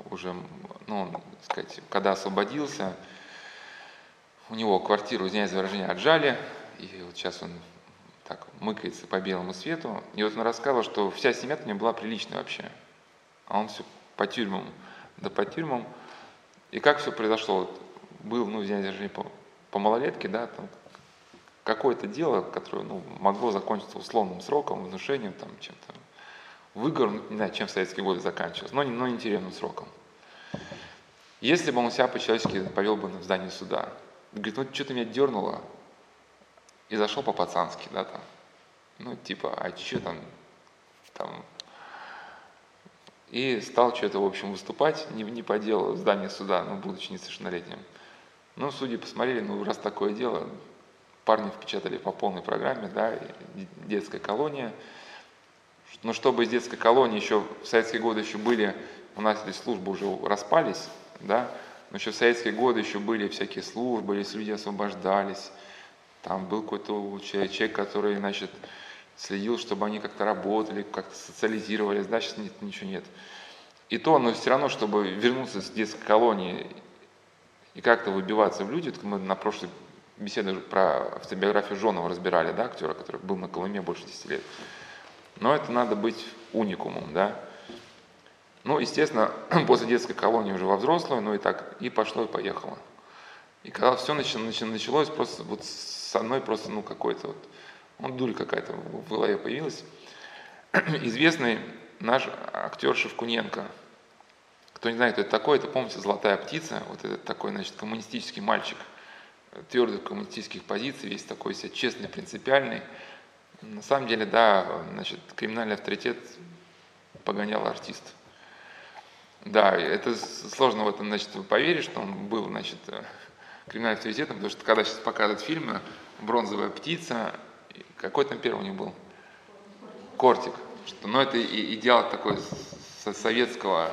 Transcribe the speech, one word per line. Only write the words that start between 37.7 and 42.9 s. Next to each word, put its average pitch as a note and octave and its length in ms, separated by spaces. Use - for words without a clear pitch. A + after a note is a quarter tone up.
да, F#2 120
там. - 160
Ну, A#2+ 180
типа, - 400
а F#2 160
чё - 280
там, F2 160
там? G1+ 300